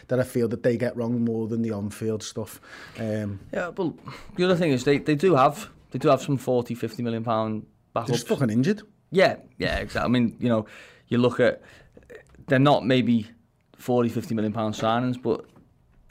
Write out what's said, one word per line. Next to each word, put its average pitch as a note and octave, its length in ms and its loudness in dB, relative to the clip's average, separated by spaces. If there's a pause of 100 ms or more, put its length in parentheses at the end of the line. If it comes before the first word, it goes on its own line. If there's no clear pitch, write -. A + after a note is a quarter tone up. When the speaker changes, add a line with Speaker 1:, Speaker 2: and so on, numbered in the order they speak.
Speaker 1:
that B2 140 0
I - 20 2
feel A#2+ 260 -2
that A2+ 140 -6
they A#2+ 140 2
get A#2+ 200 -2
wrong A#2 280 -2
more A2+ 240 -2
than A#2 140 -2
the A2+ 100 -2
on-field G#2 500 -6
stuff. - 380 -10 (360)
Um, G#2+ 440 -6 (120)
Speaker 2:
Yeah, F3+ 200 -6
but F3 220 -4 (420)
the F3+ 80 2
other F#3 100 4
thing E3+ 160 2
is B2 140 0
they, C#3+ 140 4
they D3+ 180 0
do F3 180 4
have, C#3+ 340 4 (220)
they - 80 -6
do D3 100 2
have C3 140 4
some C#3+ 140 -2
forty, A#2+ 380 -2
fifty A#2 280 -8
million A#2 220 -4
pound A2 420 -2 (300)
backups. A2+ 100 -4
Speaker 1:
They're A#2+ 100 0
just - 120 -4
fucking C#3 220 0
injured. C#3 320 0 (280)
Speaker 2:
Yeah, D#3+ 260 4 (220)
yeah, F2 200 -2
exactly. G2+ 280 -4
I - 20 0
mean, A#2+ 300 2
you B2 100 -2
know, A2 180 0 (420)
you A#2+ 100 0
look A#2+ 220 2
at, A#2+ 200 2 (840)
they're C3+ 140 2
not C3 260 4
maybe A#2 400 2 (500)
forty, B2 320 0
fifty A2+ 260 -4
million G#2+ 180 0
pound G#2+ 220 -4
signings, B2 460 0
but - 240 -2 (680)